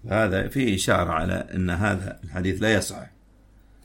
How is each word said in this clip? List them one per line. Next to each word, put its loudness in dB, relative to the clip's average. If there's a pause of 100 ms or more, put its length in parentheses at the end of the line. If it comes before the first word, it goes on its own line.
هذا 2
فيه 2
إشارة 2
على 0
أن -2
هذا -2
الحديث -4
لا 4
يصح، -2 (760)